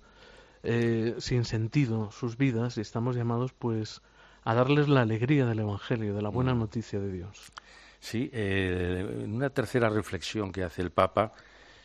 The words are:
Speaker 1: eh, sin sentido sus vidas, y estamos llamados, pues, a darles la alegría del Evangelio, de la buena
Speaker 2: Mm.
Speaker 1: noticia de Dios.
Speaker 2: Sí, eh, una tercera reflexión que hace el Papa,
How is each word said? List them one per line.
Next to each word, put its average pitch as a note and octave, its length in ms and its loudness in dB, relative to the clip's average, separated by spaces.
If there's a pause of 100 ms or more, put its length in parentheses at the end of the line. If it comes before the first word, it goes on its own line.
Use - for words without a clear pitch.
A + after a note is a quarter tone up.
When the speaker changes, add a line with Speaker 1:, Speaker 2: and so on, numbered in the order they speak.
(640)
Speaker 1:
eh, A#2 540 0
sin B2 260 0
sentido A2+ 680 0
sus A#2 260 -6
vidas, A#2+ 400 0
y G#2+ 40 -4
estamos A#2+ 360 -2
llamados, A#2+ 340 -2
pues, A2+ 500 -4 (440)
a A2+ 80 2
darles C#3+ 340 4
la C#3 140 6
alegría A#2+ 440 2
del A2+ 140 0
Evangelio, G#2 540 -2
de G#2 80 -2
la G#2 80 -2
buena B2+ 240 0
Speaker 2:
Mm. A#2+ 60 2
Speaker 1:
noticia A2 400 -4
de G2 120 -4
Dios. F#2 400 -12 (480)
Speaker 2:
Sí, A#2 320 -4
eh, F#2+ 920 0
una A#2+ 240 -2
tercera A#2 400 0
reflexión G2+ 640 -4
que F#2 100 -4
hace F2+ 180 -6
el F2+ 100 -2
Papa, G2+ 420 2 (520)